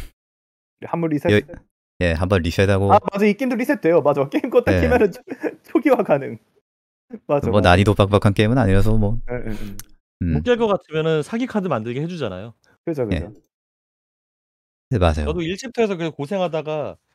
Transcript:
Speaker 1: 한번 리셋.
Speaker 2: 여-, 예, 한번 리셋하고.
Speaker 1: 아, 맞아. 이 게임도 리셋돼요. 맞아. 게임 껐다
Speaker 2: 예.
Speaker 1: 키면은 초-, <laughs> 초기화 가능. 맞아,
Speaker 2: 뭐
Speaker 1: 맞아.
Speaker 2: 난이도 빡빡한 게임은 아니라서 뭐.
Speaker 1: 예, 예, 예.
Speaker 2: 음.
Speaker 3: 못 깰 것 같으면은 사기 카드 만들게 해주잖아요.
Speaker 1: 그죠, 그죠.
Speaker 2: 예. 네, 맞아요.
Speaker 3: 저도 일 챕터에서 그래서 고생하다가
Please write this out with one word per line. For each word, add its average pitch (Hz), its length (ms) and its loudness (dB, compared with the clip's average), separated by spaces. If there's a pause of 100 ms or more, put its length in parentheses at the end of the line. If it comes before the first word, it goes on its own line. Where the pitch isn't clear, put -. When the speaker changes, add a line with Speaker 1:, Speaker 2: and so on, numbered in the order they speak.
(840)
Speaker 1:
한번 165 260 -4
리셋. 151 200 0
Speaker 2:
여-, - 260 0 (440)
예, 85 100 0
한번 90 300 0
리셋하고. 98 520 2
Speaker 1:
아, - 60 6 (140)
맞아. 202 120 0
이 208 100 4
게임도 262 200 -2
리셋돼요. 208 460 2
맞아. 139 260 2
게임 285 240 -4
껐다 - 220 2
Speaker 2:
예. 90 80 2
Speaker 1:
키면은 233 320 2
초-, - 100 -18
<laughs> - 480 -10
초기화 247 320 2
가능. 131 340 -2 (880)
맞아, 143 220 0
Speaker 2:
뭐 101 100 2
Speaker 1:
맞아. 92 100 4
Speaker 2:
난이도 98 240 6
빡빡한 101 400 2
게임은 110 240 2
아니라서 101 400 4
뭐. 107 220 0 (120)
Speaker 1:
예, 123 40 -6
예, 120 180 -8
예. 104 220 -10 (480)
Speaker 2:
음. 170 100 0
Speaker 3:
못 151 100 0
깰 240 140 2
것 226 100 0
같으면은 156 560 -2
사기 233 240 -6
카드 190 220 -4
만들게 120 320 -4
해주잖아요. 120 520 -8 (300)
Speaker 1:
그죠, 143 240 -4
그죠. 87 180 -4
Speaker 2:
예. 104 40 -14 (1600)
네, 113 100 0
맞아요. 78 260 0
Speaker 3:
저도 170 160 -4
일 180 160 -6
챕터에서 226 400 -2
그래서 160 160 -6
고생하다가 151 840 -6 (180)